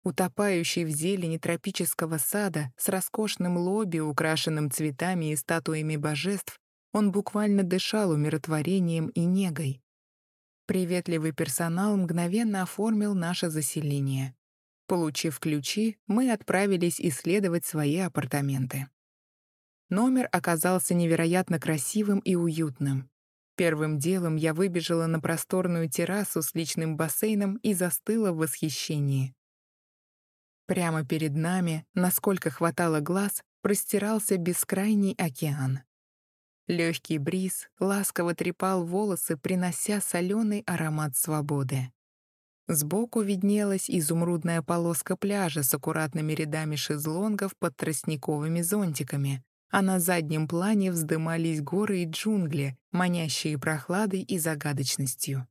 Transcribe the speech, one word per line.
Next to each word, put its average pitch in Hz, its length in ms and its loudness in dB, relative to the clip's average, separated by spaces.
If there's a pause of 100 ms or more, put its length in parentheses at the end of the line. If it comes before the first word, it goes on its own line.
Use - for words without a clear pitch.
Утопающий 180 800 0
в 156 60 -4
зелени 165 480 -2
тропического 165 800 -2
сада 160 580 -2
с - 120 -2
роскошным 185 680 -2
лобби, 180 400 0
украшенным 156 720 0
цветами 156 640 -2
и 151 40 0
статуями 156 600 -2
божеств, 151 640 -4 (340)
он 208 180 4
буквально 202 520 2
дышал 185 480 2
умиротворением 156 960 0
и 170 180 0
негой. 165 560 0 (840)
Приветливый 175 640 0
персонал 170 680 0
мгновенно 185 640 0
оформил 208 540 0
наше 175 340 0
заселение. 143 880 -2 (500)
Получив 165 540 -2
ключи, 165 640 0
мы 247 260 2
отправились 185 680 2
исследовать 170 640 2
свои 151 320 0
апартаменты. 135 880 -2 (1000)
Номер 247 420 4
оказался 180 640 2
невероятно 170 680 4
красивым 196 600 0
и 185 160 2
уютным. 147 760 0 (460)
Первым 156 420 2
делом 170 380 0
я 156 180 2
выбежала 170 540 0
на 160 120 2
просторную 165 680 0
террасу 175 540 -2
с - 100 -6
личным 160 420 -2
бассейном 202 640 0
и 214 160 0
застыла 190 580 0
в 160 60 -2
восхищении. 143 960 -2 (1300)
Прямо 170 380 0
перед 156 300 -2
нами, 165 580 0
насколько 180 560 0
хватало 165 500 0
глаз, 190 440 -2 (180)
простирался 208 760 0
бескрайний 190 800 0
океан. 143 640 -2 (840)
Лёгкий 165 520 0
бриз 185 500 -2 (100)
ласково 190 540 0
трепал 185 500 0
волосы, 175 540 -2
принося 185 640 -2
солёный 208 640 0
аромат 156 500 -2
свободы. 139 760 -2 (760)
Сбоку 175 540 0
виднелась 202 720 2
изумрудная 170 720 0
полоска 170 520 0
пляжа 185 460 0
с 131 100 0
аккуратными 156 640 -2
рядами 156 420 -2
шезлонгов 175 840 -2
под 170 180 -2
тростниковыми 160 840 -2
зонтиками, 147 840 -2 (260)
а 196 140 2
на 190 160 4
заднем 165 480 2
плане 190 440 2
вздымались 160 680 0
горы 190 380 0
и 175 60 0
джунгли, 156 680 -2 (160)
манящие 165 680 0
прохладой 180 600 -2
и 185 180 -4
загадочностью. 139 1120 -2